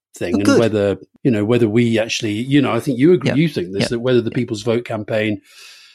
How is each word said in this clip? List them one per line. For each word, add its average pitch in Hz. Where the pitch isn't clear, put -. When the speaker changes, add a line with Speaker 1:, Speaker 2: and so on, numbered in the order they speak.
Speaker 1:
thing 90
Speaker 2:
Oh, 101
Speaker 1:
and 101
Speaker 2:
good. 262
Speaker 1:
whether, 101
you 143
know, 104
whether 117
we 113
actually, 113
you 135
know, 113
I 117
think 123
you 151
agree, 123
Speaker 2:
Yeah. 123
Speaker 1:
you 160
think 90
this, 98
Speaker 2:
Yeah. -
Speaker 1:
that 120
whether 123
the 113
Speaker 2:
Yeah. -
Speaker 1:
People's 117
Vote 120
campaign 107